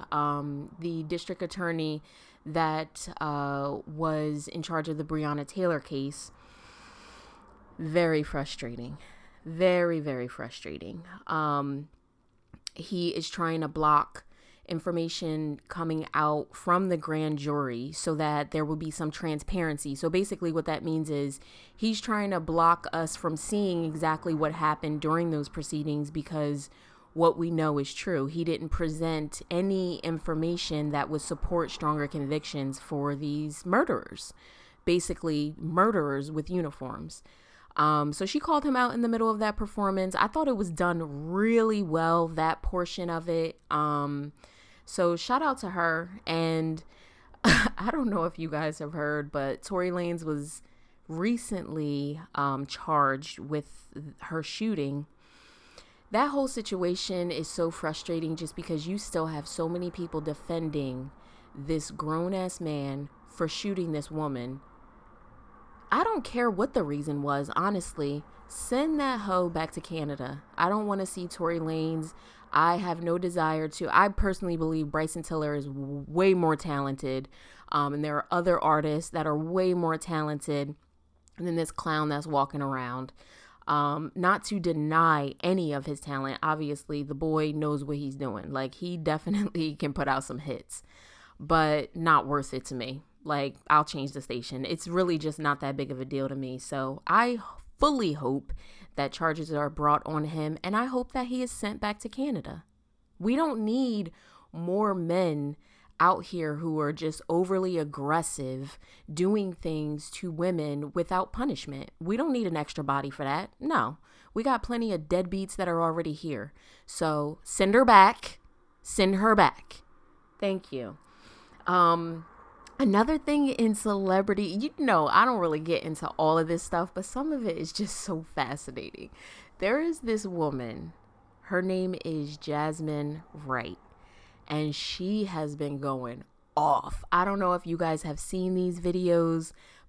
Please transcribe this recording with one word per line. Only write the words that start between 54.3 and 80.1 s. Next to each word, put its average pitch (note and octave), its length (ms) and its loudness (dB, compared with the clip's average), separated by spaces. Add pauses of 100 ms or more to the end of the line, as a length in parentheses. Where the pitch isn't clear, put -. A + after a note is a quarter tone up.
shooting. D3+ 640 -2 (1040)
That C4 180 4
whole C#4 180 2
situation F3+ 840 -2
is D#3 160 -4
so E3+ 240 0
frustrating D#3+ 640 -4
just D#3 200 -8
because D#3+ 320 -4
you G3 120 -4
still D#3+ 280 -2
have D#3 200 -6
so E3 200 -4
many F3 220 -4
people E3 320 -6
defending D3 880 -4 (460)
this D3+ 340 -4
grown-ass F3+ 720 -4
man C#3+ 480 -4 (180)
for - 200 -2
shooting F3+ 460 -4
this D3 180 -4
woman. C3+ 500 -4 (1300)
I C4+ 120 2
don't G#4+ 200 0
care A#3+ 260 0
what G3+ 240 -2
the A#3 80 2
reason D3 400 -4
was, C#3 340 -2
honestly. D#3+ 680 -2 (240)
Send D4 520 0
that C4 220 -2
hoe F#3 260 2
back E3 260 -2
to D#3+ 80 -8
Canada. C#3+ 600 -6 (160)
I E3+ 100 4
don't G#3 200 2
wanna G3 180 0
see F3 220 -6
Tory E3+ 320 -2
Lanez. D#3+ 560 -2 (360)
I E3+ 260 6
have E3+ 260 -2
no E3+ 160 2
desire D#3+ 480 0
to. D3+ 240 -4
I G3 180 8
personally F#3+ 480 0
believe D#3+ 320 0
Bryson D#3 320 -2
Tiller D3+ 320 -2
is C#3+ 120 -2
w-, C#3 420 -6
way F#3 260 6
more D#3+ 220 6
talented, C#3 720 -2 (420)
um, C#3+ 220 2
and D3 100 -2
there D3+ 120 0
are - 160 -2
other F3 280 4
artists D#3+ 520 2
that D#3 160 -2
are D3+ 100 2
way F3+ 380 2
more E3 220 2
talented D3+ 760 -2 (640)